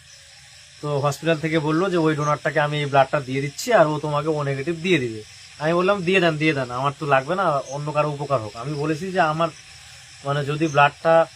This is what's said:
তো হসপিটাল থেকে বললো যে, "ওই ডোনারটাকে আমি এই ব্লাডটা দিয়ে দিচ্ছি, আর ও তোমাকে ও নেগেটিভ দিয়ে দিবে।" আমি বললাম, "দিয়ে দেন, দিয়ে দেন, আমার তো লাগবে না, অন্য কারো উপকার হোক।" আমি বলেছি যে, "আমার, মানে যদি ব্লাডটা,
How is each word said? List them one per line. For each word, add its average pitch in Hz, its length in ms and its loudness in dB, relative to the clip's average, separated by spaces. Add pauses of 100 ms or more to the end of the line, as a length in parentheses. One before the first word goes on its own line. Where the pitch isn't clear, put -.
(800)
তো 147 180 -2
হসপিটাল 147 400 0
থেকে 160 200 0
বললো 160 320 0
যে, 180 60 0
"ওই 156 180 4
ডোনারটাকে 147 460 0
আমি 147 180 0
এই 147 80 -2
ব্লাডটা 139 340 4
দিয়ে 131 200 -4
দিচ্ছি, 147 320 -4
আর 170 140 8
ও 151 120 -2
তোমাকে 147 300 -2
ও 151 140 -2
নেগেটিভ 139 340 -4
দিয়ে 170 220 2
দিবে।" 110 240 -4 (360)
আমি 156 140 0
বললাম, 185 300 2
"দিয়ে 185 180 0
দেন, 165 160 0
দিয়ে 156 160 0
দেন, 131 180 -4
আমার 135 280 -2
তো 156 80 -8
লাগবে 139 280 0
না, 185 160 0
অন্য 143 420 -6
কারো 147 180 0
উপকার 139 300 -4
হোক।" 107 160 -10
আমি 135 180 -8
বলেছি 156 380 -6
যে, 185 80 0
"আমার, 160 280 0 (760)
মানে 143 200 -2
যদি 147 220 -2
ব্লাডটা, 151 680 4